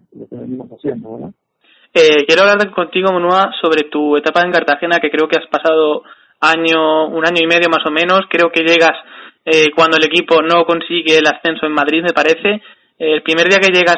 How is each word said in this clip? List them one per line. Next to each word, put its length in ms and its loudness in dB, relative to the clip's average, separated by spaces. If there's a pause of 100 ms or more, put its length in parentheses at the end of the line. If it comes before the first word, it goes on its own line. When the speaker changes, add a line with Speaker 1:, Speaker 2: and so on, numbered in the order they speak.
(120)
Speaker 1:
lo 160 -20
que 80 -18
venimos 340 -14
haciendo, 480 -10
¿no? 160 -16 (580)
Speaker 2:
Eh, 360 4
quiero 160 2
hablar 320 2
contigo, 360 -2
Monua, 380 0 (100)
sobre 300 -2
tu 260 0
etapa 300 0
en 60 -4
Cartagena, 500 -2
que 80 -2
creo 180 0
que 120 -2
has 100 -10
pasado 540 0 (360)
año, 680 0
un 180 -4
año 160 0
y 60 0
medio 200 2
más 200 0
o 40 -2
menos, 380 0
creo 240 0
que 80 0
llegas, 320 2 (500)
eh, 320 2
cuando 220 2
el 80 2
equipo 380 0
no 220 2
consigue 520 -2
el 80 2
ascenso 400 -2
en 80 -4
Madrid, 300 -2
me 100 -2
parece. 480 0 (380)
Eh, 140 -2
el 100 -2
primer 240 0
día 120 2
que 120 2
llegas 260 4